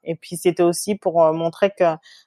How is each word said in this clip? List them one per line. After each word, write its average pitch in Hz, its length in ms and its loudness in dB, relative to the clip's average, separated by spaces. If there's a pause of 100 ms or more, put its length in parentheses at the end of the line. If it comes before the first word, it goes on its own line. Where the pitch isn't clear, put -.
Et 165 100 -8
puis - 220 -14
c'était 175 260 0
aussi 175 320 0
pour, 170 260 0
euh, 160 120 4
montrer 165 440 -2
que, 185 60 0
euh, 160 120 2 (320)